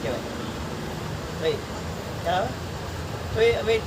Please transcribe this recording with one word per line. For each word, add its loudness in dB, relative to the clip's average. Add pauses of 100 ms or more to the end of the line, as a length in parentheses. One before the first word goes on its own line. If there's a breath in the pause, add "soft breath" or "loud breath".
કહેવાય. 0 (1200)
ભાઈ, 4 (720)
ખ્યાલ 4
આવે? 2 (880)
તો 6
એ 10
હવે 4